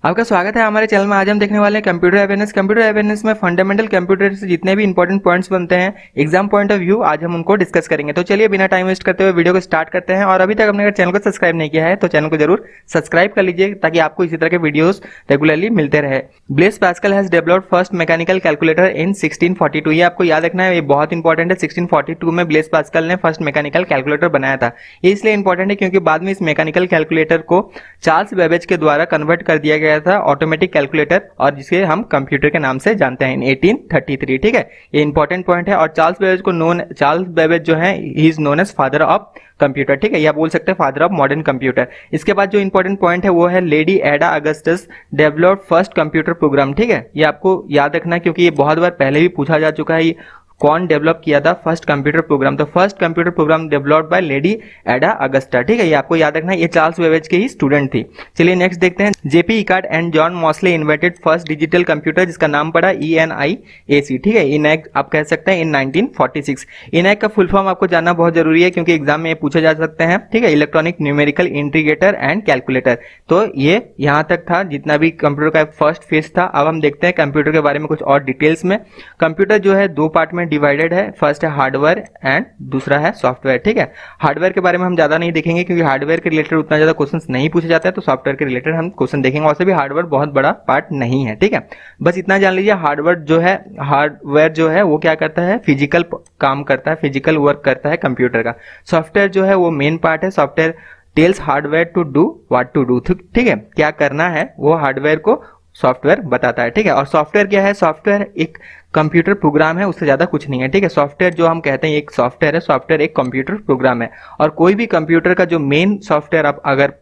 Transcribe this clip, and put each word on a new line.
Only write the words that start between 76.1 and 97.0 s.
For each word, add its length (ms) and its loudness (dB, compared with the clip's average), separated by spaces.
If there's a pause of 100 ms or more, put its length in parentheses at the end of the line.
था। 60 2
अब 220 0
हम 140 -2
देखते 260 -2
हैं 100 0
कंप्यूटर 360 0
के 80 2
बारे 180 0
में 100 -6
कुछ 140 -2
और 220 2
डिटेल्स 400 -2
में। 140 0 (420)
कंप्यूटर 380 2
जो 160 2
है 160 2
दो 200 -2
पार्ट 240 0
में 140 -2
डिवाइडेड 460 0
है, 160 -2
फर्स्ट 340 -2
है 60 0
हार्डवेयर 480 0 (280)
and 180 0 (200)
दूसरा 340 -2
है 140 0
सॉफ्टवेयर। 460 -2
ठीक 180 0
है, 140 -2 (300)
हार्डवेयर 320 0
के 80 -2
बारे 180 2
में 60 -2
हम 100 -2
ज़्यादा 240 2
नहीं 140 -2
देखेंगे 320 0
क्योंकि 180 0
हार्डवेयर 380 0
के 100 -4
रिलेटेड 280 0
उतना 180 -2
ज़्यादा 160 4
क्वेश्चंस 380 -4
नहीं 200 0
पूछे 180 -2
जाते 200 2
हैं, 60 -4
तो 60 -8
सॉफ्टवेयर 360 -2
के 80 -4
रिलेटेड 300 -4
हम 160 -4
क्वेश्चन 320 -4
देखेंगे। 240 0
वैसे 180 0
भी 80 2
हार्डवेयर 340 -2
बहुत 280 -2
बड़ा 180 2 (160)
पार्ट 240 0
नहीं 320 -2
है। 120 -6
ठीक 160 0
है, 80 -2 (420)
बस 160 0
इतना 200 -2
जान 160 0
लीजिए, 220 0
हार्डवेयर 420 -2
जो 220 0
है, 140 2 (260)
हार्डवेयर 720 0
जो 160 0
है 140 2
वो 160 2
क्या 160 0
करता 280 -4
है, 160 0
फिजिकल 460 0
प-, 180 -10 (180)
काम 220 0
करता 280 -2
है, 60 -2
फिजिकल 420 -2